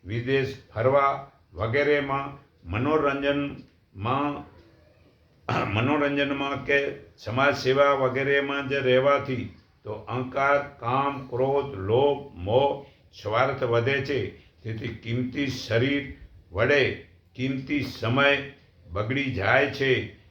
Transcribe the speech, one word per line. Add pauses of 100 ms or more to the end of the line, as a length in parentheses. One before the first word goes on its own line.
વિદેશ (180)
ફરવા (240)
વગેરેમાં, (260)
મનોરંજનમાં, (1040)
<clears throat>
મનોરંજનમાં
કે (260)
સમાજ
સેવા
વગેરેમાં
જ
રહેવાથી (300)
તો
અહંકાર, (220)
કામ,
ક્રોધ,
લોભ,
મોહ, (360)
સ્વાર્થ
વધે
છે. (340)
તેથી
કિંમતી
શરીર (380)
વડે (280)
કિંમતી
સમય (560)
બગડી
જાય
છે. (140)